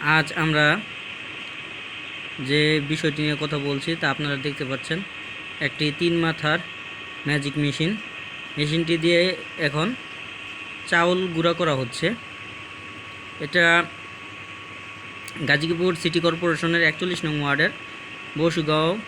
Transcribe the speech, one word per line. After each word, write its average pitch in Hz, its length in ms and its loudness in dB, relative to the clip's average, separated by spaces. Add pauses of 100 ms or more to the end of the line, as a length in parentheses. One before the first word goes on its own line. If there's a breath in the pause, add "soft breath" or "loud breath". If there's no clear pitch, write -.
(160)
আজ 156 100 4 (160)
আমরা 151 240 6 (1800)
যে 147 120 6 (300)
বিষয়টি 156 340 0
নিয়ে 151 180 2
কথা 151 160 -2 (100)
বলছি 139 220 -2 (100)
তা 160 140 0
আপনারা 147 220 -2 (100)
দেখতে 143 240 -4
পাচ্ছেন, 135 280 -4 (680)
একটি 151 200 0 (140)
তিন 170 140 4 (100)
মাথার 160 340 2 (680)
ম্যাজিক 143 260 0 (100)
মেশিন। 156 260 2 (680)
মেশিনটি 160 360 2 (100)
দিয়ে 170 160 8 (460)
এখন 147 200 2 (1040)
চাউল 175 280 6 (160)
গুঁড়া 165 260 4
করা 160 200 4
হচ্ছে। 127 260 -2 (1400)
এটা 170 200 6 (1800)
গাজীপুর 165 440 4 (100)
সিটি 170 240 2
কর্পোরেশনের 170 640 2
একচল্লিশ 175 360 -2
নং 151 160 0
ওয়ার্ডের 143 300 2 (680)
বসুগাঁও 160 500 4 (180)